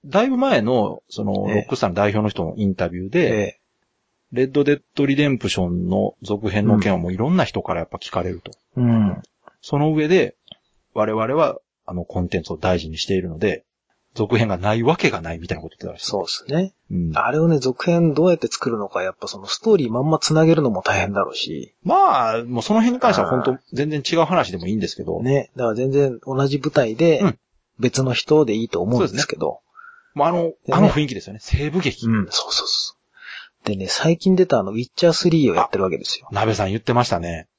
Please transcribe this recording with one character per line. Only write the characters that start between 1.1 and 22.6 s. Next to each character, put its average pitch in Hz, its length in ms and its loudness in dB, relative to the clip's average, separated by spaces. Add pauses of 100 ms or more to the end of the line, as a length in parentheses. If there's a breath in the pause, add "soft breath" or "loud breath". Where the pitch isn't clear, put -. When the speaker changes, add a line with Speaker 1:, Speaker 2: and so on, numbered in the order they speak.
Speaker 1:
の、 98 240 -2
Speaker 2:
え 104 40 -2
え。 - 40 -2
Speaker 1:
ロ 107 40 4
ッ - 80 -8
ク 135 80 -2
ス - 40 -4
タ 120 60 2
ー 95 40 0
の 87 40 -8
代 104 160 2
表 107 120 0
の 107 60 0
人 92 160 -4
の 80 120 -6
イ 104 100 0
ン 95 80 0
タ 90 140 -2
ビ 90 160 -8
ュ - 20 -8
ー 98 40 -10
で、 165 100 2
Speaker 2:
え 113 200 2
え。 - 200 -6 (720)
Speaker 1:
レ 123 120 2
ッ 131 80 -6
ド 143 120 4
デ 143 120 4
ッ - 60 -18 (120)
ド 143 120 2
リ 135 100 2
デ 147 100 4
ン 131 120 2
プ 101 100 -2
シ - 100 -2
ョ 90 100 0
ン 90 200 -2
の 101 340 0
続 104 280 -4
編 104 160 0
の 104 120 6
件 101 140 2
は 90 60 0
も 85 100 -4
う 92 40 -4
い 92 40 -6
ろ 117 140 -2
ん 180 60 4
な 156 80 4
人 - 180 -6
か - 120 -4
ら 85 60 -4
や 82 60 -6
っ - 20 -20
ぱ - 100 -14
聞 - 120 -14
か 90 120 -2
れ 90 80 -4
る 87 100 -10
と。 - 120 -18 (240)
Speaker 2:
う 127 40 -2
ん。 123 40 2
う 120 60 4 (220)
ん。 92 100 -10 (380)
Speaker 1:
そ - 180 -2
の 151 140 2
上 151 160 0
で、 170 280 2 (580)
我 110 180 0
々 110 220 -2
は、 156 240 2 (260)
あ 90 100 -12
の、 87 100 -6
コ - 160 -6
ン 87 80 -2
テ 95 100 -2
ン 82 40 -4
ツ 98 100 -10
を 82 40 -6
大 92 220 0
事 80 100 -8
に 78 80 -10
し - 100 -8
て 98 80 -2
い 92 60 0
る 87 80 -8
の 80 100 -10
で、 92 260 -2 (500)
続 110 220 0
編 113 120 2
が 92 100 -2
な 104 160 0
い 117 80 -2
わ 147 140 2
け 160 140 0
が 92 100 -6
な 82 140 -8
い 82 40 -10
み 85 80 -12
た 90 80 -4
い 85 40 -10
な 82 40 -14
こ 82 60 -14
と - 100 -20
言 - 0 -
っ - 20 -20
て 95 60 -14
た 85 60 -10
ら - 60 -18
し - 40 -16
い。 - 40 -8
Speaker 2:
そ 98 160 -4
う - 20 -4
で - 40 -10
す - 200 -10
ね。 175 260 -2 (160)
Speaker 1:
う 101 40 -6 (180)
ん。 151 40 -2
Speaker 2:
あ 117 140 0
れ 147 80 0
を 165 80 4
ね、 160 120 4
続 127 260 -2
編 170 280 4
ど 151 120 2
う 180 60 6
や 165 60 4
っ - 20 -10
て 117 100 -4
作 - 220 -4
る 117 60 -2
の 101 120 -6
か、 90 140 -4
や 95 100 -4
っ - 40 -14
ぱ - 120 -12
そ 98 100 -12
の 98 80 -16
ス - 140 -6
ト 220 140 4
ー - 20 4
リ 139 120 0
ー 110 40 -4
ま 120 80 0
ん 151 100 2
ま 156 80 4
繋 160 280 4
げ 160 80 6
る 156 80 2
の 127 80 2
も 95 120 -4
大 - 180 0
変 98 120 -2
だ 98 80 0
ろ 92 100 -2
う - 60 -14
し。 - 380 -10 (100)
Speaker 1:
ま 143 540 4
あ、 117 60 -4
も 120 160 -4